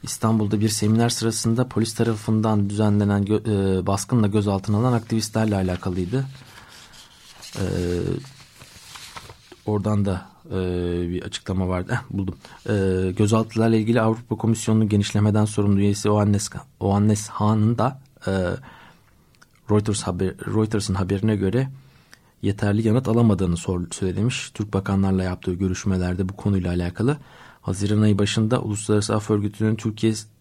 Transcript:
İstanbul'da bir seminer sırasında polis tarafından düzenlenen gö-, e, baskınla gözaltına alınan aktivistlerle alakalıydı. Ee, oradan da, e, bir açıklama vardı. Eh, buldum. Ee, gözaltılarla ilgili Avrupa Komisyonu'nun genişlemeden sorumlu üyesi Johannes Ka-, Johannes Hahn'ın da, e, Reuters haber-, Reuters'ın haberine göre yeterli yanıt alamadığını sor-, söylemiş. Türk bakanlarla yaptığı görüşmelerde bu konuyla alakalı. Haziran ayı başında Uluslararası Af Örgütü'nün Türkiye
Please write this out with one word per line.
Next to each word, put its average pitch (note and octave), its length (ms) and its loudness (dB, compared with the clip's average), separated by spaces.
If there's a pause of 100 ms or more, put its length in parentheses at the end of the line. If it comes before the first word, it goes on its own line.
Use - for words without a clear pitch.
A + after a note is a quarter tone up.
İstanbul'da G#2+ 580 0
bir A2 80 2
seminer A2 400 2
sırasında A2+ 600 0
polis A2 260 -2
tarafından A2 760 0
düzenlenen G#2 540 2
gö-, G2 560 0
e, F#2+ 60 -4
baskınla G#2 400 0
gözaltına G2+ 500 0
alınan B2 160 2
aktivistlerle A2 640 -2
alakalıydı. F#2 680 -2 (1300)
Ee, G2+ 60 -4 (2000)
oradan G#2 380 0
da, F#2+ 220 -2 (200)
e, - 80 -10 (540)
bir F2+ 140 -4
açıklama F#2+ 460 -4
vardı. F2+ 240 -2
Eh, - 240 -6
buldum. F#2+ 180 -4 (340)
Ee, F#2 480 0
gözaltılarla A2+ 600 2
ilgili A2+ 240 2
Avrupa A2 360 0
Komisyonu'nun A2 520 2
genişlemeden G#2+ 560 4
sorumlu G2+ 360 2
üyesi G2+ 220 2
Johannes G#2 460 2
Ka-, - 160 -12 (160)
Johannes G#2 480 2
Hahn'ın A2 500 2
da, B2+ 220 -2 (260)
e, G2 60 -2 (1400)
Reuters G#2 320 0
haber-, F#2+ 520 -4
Reuters'ın G#2+ 400 0
haberine G2+ 420 0
göre G2+ 320 0 (720)
yeterli G#2 460 0
yanıt B2 200 2
alamadığını G2+ 480 4
sor-, F2 340 -4
söylemiş. G2 600 -4
Türk G#2 240 -8
bakanlarla G2 480 0
yaptığı F#2 320 -4
görüşmelerde F#2 760 -2
bu G2 80 -10
konuyla F#2+ 340 0
alakalı. F2+ 460 -2 (440)
Haziran G#2 420 -2
ayı G#2+ 160 4
başında A2 420 0
Uluslararası G#2 540 0
Af G#2+ 160 -2
Örgütü'nün G#2+ 460 0
Türkiye A2 380 -2 (260)